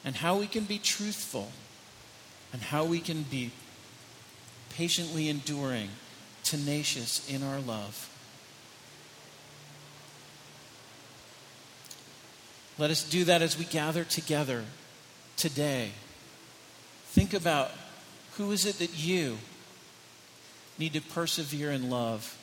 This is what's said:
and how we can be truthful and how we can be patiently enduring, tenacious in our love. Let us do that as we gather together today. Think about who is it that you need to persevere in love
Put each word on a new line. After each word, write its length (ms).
and 120
how 220
we 100
can 160
be 160
truthful 720
and 120
how 200
we 160
can 240
be 280
patiently 580
enduring, 600
tenacious 880
in 140
our 160
love. 500
Let 120
us 140
do 220
that 180
as 140
we 80
gather 380
together 640
today. 540
Think 260
about 360
who 180
is 140
it 140
that 180
you 400
need 140
to 100
persevere 720
in 180
love 540